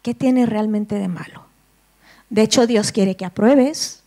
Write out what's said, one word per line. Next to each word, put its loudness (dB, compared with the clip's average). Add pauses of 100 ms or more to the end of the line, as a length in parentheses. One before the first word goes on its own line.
¿Qué -8
tiene 0
realmente -4
de -6
malo? -12 (840)
De 0
hecho, 2
Dios 0
quiere 0
que -12
apruebes. 0